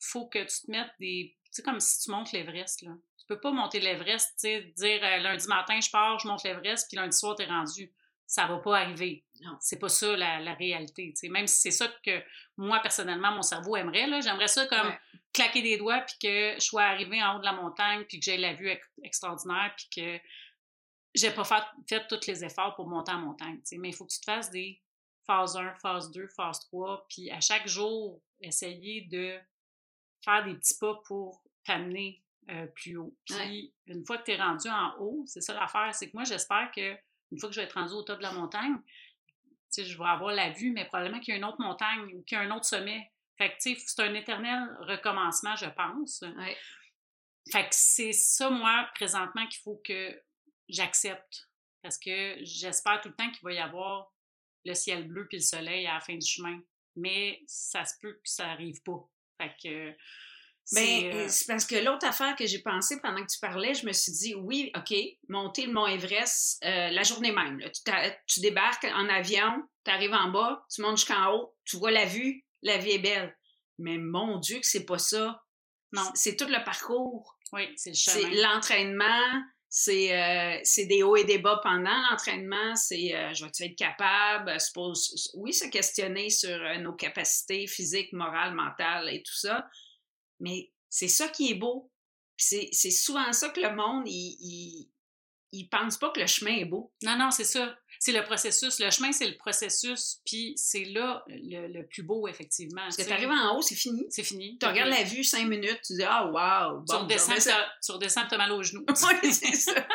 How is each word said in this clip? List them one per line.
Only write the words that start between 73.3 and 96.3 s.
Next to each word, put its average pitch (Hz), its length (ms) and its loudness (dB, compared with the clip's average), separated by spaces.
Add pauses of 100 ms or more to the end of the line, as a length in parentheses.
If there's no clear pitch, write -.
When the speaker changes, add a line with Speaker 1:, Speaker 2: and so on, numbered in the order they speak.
Speaker 2:
Mais 165 200 -4
mon 180 400 -2
Dieu 214 220 -4
que - 60 2
c'est 185 200 2
pas 175 120 0
ça. 220 440 0 (500)
Speaker 1:
Non. 202 100 0 (120)
Speaker 2:
C'est, - 160 4
c'est 196 60 -2
tout 277 120 0
le 240 140 2
parcours. 240 720 -4 (160)
Speaker 1:
Oui, 196 240 -2
c'est - 140 -8
le 156 60 -4
Speaker 2:
C'est - 260 6
Speaker 1:
chemin. 208 320 6
Speaker 2:
l'entraînement, 220 880 4 (260)
c'est, 190 480 4
euh, 175 460 2
c'est 202 240 4
des 196 160 8
hauts 208 140 8
et 202 80 8
des 196 140 6
bas 208 240 4
pendant 190 340 4 (120)
l'entraînement, 214 680 0
c'est, 175 400 0
euh, 160 180 -4
je 156 100 -6
vais-tu 156 200 -8
être 175 120 -10
capable, 202 760 2
euh, 160 100 0
se - 120 0
pose-, - 640 -4
oui, 220 180 -6
se - 140 2
questionner 196 640 -2
sur, 190 200 2
euh, 165 280 -2
nos 175 140 -6
capacités 185 760 -2
physiques, 190 460 -4
morales, 175 420 -2
mentales 165 540 -2
et - 160 -6
tout - 100 -8
ça. 214 320 -2 (760)
Mais 180 320 -6 (160)
c'est - 200 0
ça 311 200 4
qui 294 240 0
est - 20 -2
beau. 240 360 -4 (460)
Puis - 100 2
c'est, 202 260 0
c'est - 180 4
souvent 262 420 2
ça 294 180 2
que 349 100 -2
le 208 140 2
monde, 233 320 0
il, 180 340 -8
il, 175 480 -12 (640)
il 190 160 -10
pense 220 300 0
pas 311 120 0
que 247 100 -2
le 165 60 0
chemin 214 300 2